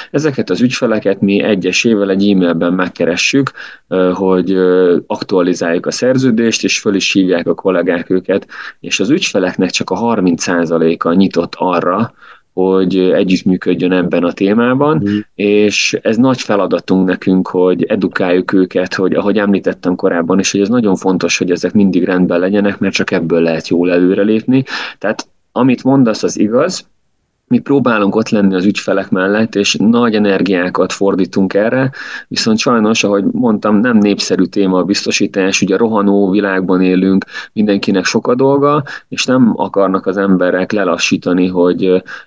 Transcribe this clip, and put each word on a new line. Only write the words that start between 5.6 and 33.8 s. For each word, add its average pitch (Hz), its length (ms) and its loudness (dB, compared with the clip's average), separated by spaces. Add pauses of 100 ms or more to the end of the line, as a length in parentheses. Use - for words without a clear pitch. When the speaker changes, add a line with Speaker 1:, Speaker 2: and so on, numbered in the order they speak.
Speaker 1:
a 78 40 -4
szerződést, 120 720 0
és - 140 -2
föl 107 160 -2
is 92 180 -2
hívják 90 340 0
a 90 80 0
kollégák 87 560 -2
őket, 95 360 -2 (340)
és - 200 -6
az 101 100 0
ügyfeleknek 95 600 0
csak - 200 -6
a 95 40 -4
harminc 92 480 0
százaléka 82 720 0
nyitott 87 460 0
arra, 90 560 -2 (400)
hogy 92 440 2
együttműködjön 90 920 0
ebben 90 320 0
a 87 80 0
témában, 123 640 0
Speaker 2:
Mhm. 101 200 -2 (180)
Speaker 1:
és 104 680 0
ez 113 140 0
nagy 127 240 2
feladatunk 92 680 0
nekünk, 92 400 0
hogy 90 360 0
edukáljuk 92 680 0
őket, 92 420 0
hogy 92 200 0
ahogy 101 240 0
említettem 92 580 0
korábban 90 420 0
is, 95 120 0
hogy 101 100 0
ez 98 80 2
nagyon 110 280 2
fontos, 87 420 0
hogy - 120 -2
ezek 87 220 -2
mindig 92 320 2
rendben 90 340 0
legyenek, 101 400 0
mert - 160 -2
csak - 160 -4
ebből 82 300 0
lehet 82 280 -2
jól 87 240 0
előrelépni. 101 720 2 (340)
Tehát - 300 -6 (240)
amit 127 320 0
mondasz, 131 380 2
az 85 160 -2
igaz, 127 540 -2 (540)
mi 123 120 2
próbálunk 120 560 0
ott 110 140 0
lenni 101 260 2
az 92 100 0
ügyfelek 98 460 -2
mellett, 101 440 0
és 101 260 0
nagy 117 340 2
energiákat 92 800 0
fordítunk 95 600 0
erre, 123 360 0 (380)
viszont 110 300 -2
sajnos, 113 460 0
ahogy 101 280 0
mondtam, 107 440 0
nem 113 220 2